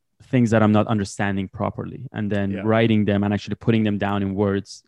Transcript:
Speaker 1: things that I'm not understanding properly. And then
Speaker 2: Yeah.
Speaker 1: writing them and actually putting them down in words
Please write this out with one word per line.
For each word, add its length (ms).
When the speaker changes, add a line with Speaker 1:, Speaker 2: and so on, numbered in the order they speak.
Speaker 1:
things 280
that 120
I'm 80
not 160
understanding 600
properly. 680
And 180
then 200
Speaker 2:
Yeah. 120
Speaker 1:
writing 420
them 180
and 100
actually 220
putting 280
them 140
down 240
in 120
words 540